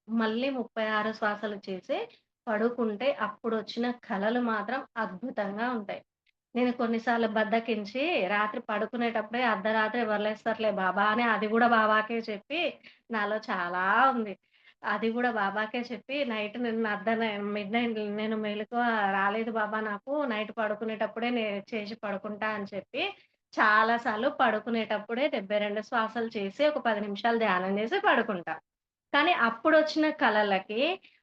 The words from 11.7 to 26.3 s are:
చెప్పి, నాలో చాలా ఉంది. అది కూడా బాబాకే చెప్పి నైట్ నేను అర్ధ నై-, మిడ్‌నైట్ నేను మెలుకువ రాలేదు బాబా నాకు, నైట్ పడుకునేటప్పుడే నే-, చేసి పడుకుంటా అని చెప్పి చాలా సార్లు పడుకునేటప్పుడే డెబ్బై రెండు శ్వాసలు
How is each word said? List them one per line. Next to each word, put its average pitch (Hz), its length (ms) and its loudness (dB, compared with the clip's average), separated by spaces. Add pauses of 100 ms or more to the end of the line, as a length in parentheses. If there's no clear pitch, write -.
చెప్పి, 226 380 -4 (480)
నాలో 214 340 -2
చాలా 180 400 -2 (240)
ఉంది. 226 260 0 (500)
అది 214 260 -2
కూడా 240 240 0
బాబాకే 214 500 -2
చెప్పి 247 420 -8
నైట్ 214 340 -4
నేను 226 280 0
అర్ధ 202 280 -2
నై-, 220 160 0 (160)
మిడ్‌నైట్ 214 500 -2 (160)
నేను 214 240 -2
మెలుకువ 214 460 -2 (280)
రాలేదు 208 420 0
బాబా 214 300 -2
నాకు, 214 300 -6 (120)
నైట్ 214 300 -4
పడుకునేటప్పుడే 220 760 -2
నే-, 208 360 -2
చేసి 214 320 -8
పడుకుంటా 208 520 -6
అని 202 180 -6
చెప్పి 226 340 -6 (500)
చాలా 226 440 6
సార్లు 233 380 0
పడుకునేటప్పుడే 226 920 0
డెబ్బై 208 300 -2
రెండు 208 240 -2
శ్వాసలు 226 480 -2